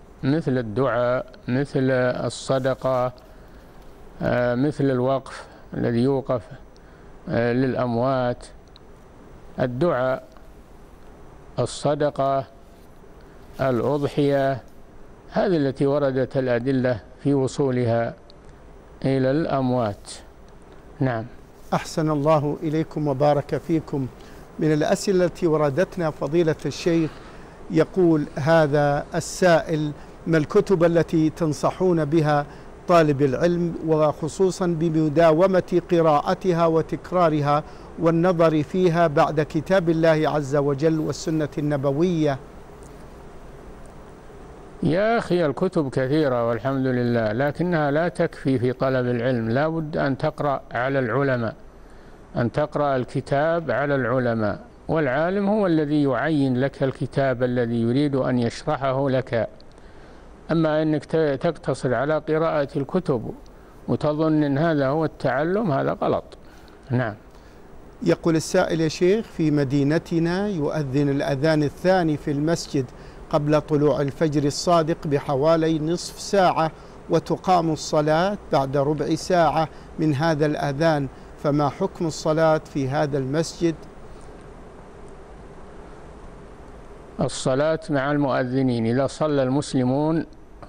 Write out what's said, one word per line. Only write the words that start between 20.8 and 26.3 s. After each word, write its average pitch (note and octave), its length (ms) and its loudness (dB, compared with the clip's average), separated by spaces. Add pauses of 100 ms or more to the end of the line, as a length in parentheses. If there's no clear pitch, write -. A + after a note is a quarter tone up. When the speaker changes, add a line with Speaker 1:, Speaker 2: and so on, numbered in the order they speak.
Speaker 1:
نعم. A#2+ 240 0 (500)
Speaker 2:
أحسن D#3 360 -2
الله D3 520 2
إليكم D#3 460 -2
وبارك C#3+ 480 2
فيكم. C#3+ 500 -2 (520)
من D#3 140 2
الأسئلة F#3 520 2
التي F3 220 0
وردتنا D#3 640 0
فضيلة D#3 460 0 (100)